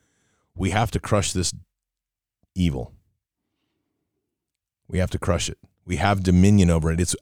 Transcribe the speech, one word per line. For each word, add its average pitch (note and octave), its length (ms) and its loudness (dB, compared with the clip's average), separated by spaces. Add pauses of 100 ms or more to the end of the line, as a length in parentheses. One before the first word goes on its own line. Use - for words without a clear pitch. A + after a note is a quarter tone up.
(540)
We F#2 160 -4
have G#2+ 220 0
to G2+ 60 -4
crush - 360 -2
this F2+ 180 -2 (1000)
evil. D2 400 -2 (1900)
We F2 100 -4
have F2+ 120 -2
to E2+ 80 -6
crush - 320 -2
it. - 80 -16 (260)
We F2+ 120 -6
have G2 260 0
dominion F#2 480 6
over D#2+ 220 0
it. E2 80 -2
It's - 220 -2